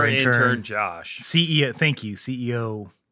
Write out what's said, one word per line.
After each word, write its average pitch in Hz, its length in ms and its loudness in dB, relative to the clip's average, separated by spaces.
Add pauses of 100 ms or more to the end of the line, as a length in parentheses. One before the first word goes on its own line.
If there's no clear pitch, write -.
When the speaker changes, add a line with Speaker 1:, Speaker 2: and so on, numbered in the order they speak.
Speaker 1:
former 147 60 4
intern 131 260 4
Speaker 2:
intern. 120 300 4
Speaker 1:
Josh. 98 560 -4
Speaker 2:
C 165 420 2
E 139 60 4
O, 120 40 -4
thank 151 320 -2
you, 104 140 -8
C 123 320 -6
E 120 80 -2
O 107 320 -6 (220)